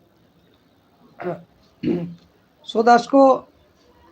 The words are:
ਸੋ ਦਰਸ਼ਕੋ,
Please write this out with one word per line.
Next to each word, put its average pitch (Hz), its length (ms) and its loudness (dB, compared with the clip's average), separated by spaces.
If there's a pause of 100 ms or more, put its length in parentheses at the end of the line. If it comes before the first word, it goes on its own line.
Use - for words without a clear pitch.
(2750)
ਸੋ 220 200 -4
ਦਰਸ਼ਕੋ, 254 640 2 (640)